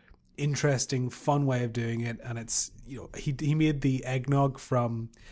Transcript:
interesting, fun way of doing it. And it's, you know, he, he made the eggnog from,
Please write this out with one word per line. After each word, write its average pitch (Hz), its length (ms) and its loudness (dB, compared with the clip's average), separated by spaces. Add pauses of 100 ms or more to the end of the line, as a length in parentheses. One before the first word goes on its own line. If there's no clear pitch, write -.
(360)
interesting, 139 720 2
fun 143 380 2
way 127 160 2
of 117 100 -2
doing 117 280 -2
it. 117 240 -4
And 120 160 -6
it's, - 320 -4 (120)
you 127 140 -12
know, - 180 -14
he, - 220 -2
he 147 160 2
made 156 280 2
the 131 220 2
eggnog 135 540 2
from, 117 500 0 (240)